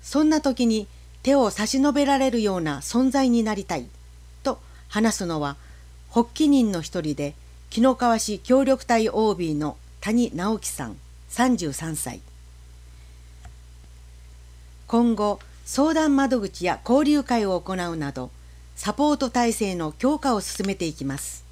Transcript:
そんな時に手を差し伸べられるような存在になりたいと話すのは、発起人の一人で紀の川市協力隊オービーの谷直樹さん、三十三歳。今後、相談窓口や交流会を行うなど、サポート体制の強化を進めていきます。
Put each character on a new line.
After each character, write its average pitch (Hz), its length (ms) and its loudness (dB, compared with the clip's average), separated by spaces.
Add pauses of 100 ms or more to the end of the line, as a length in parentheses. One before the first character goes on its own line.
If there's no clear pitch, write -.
そ 285 200 0
ん 311 60 4
な 311 140 2
時 254 240 0
に 220 200 0 (360)
手 269 120 4
を 247 160 4
差 208 160 -4
し 262 140 0
伸 285 120 4
べ 285 120 2
ら 277 140 2
れ 269 120 2
る 226 120 0
よ 196 140 0
う 180 40 -2
な 147 200 -4
存 254 300 0
在 269 200 2
に 233 120 2
な 214 120 -2
り 196 100 -6
た 170 120 -6
い 120 100 -8 (560)
と 247 180 -4 (280)
話 214 280 0
す 190 100 -6
の 160 140 -4
は、 143 160 -4 (540)
発 233 240 0
起 311 140 2
人 262 220 4
の 170 120 -4
一 175 180 -6
人 151 140 -4
で 143 200 -6 (360)
紀 - 100 -2
の 247 140 4
川 233 240 0
市 208 220 -6
協 262 240 4
力 262 200 0
隊 226 240 2
オ 214 240 0
ー 175 40 -2
ビ 165 160 -4
ー - 20 -2
の 147 220 -4 (240)
谷 226 340 0
直 202 240 -2
樹 - 100 -10
さ 127 200 -10
ん、 101 80 -14 (320)
三 247 280 2
十 165 160 -4
三 160 240 -8
歳。 117 240 -10 (2750)
今 233 280 4
後、 208 260 -2 (240)
相 302 300 2
談 302 220 4
窓 262 240 2
口 185 260 -6
や 170 200 -2
交 277 220 4
流 294 140 4
会 233 240 0
を 185 120 0
行 190 140 -8
う 175 240 -4
な 143 160 -4
ど、 127 180 -8 (460)
サ - 160 -6
ポ 294 200 2
ー 285 40 2
ト 254 140 -4
体 240 220 2
制 196 220 -2
の 160 180 -4
強 285 260 0
化 269 160 0
を 202 60 0
進 - 260 -6
め 196 80 -2
て 185 100 -6
い 160 80 -4
き 139 140 -10
ま 139 100 -4
す。 - 360 -12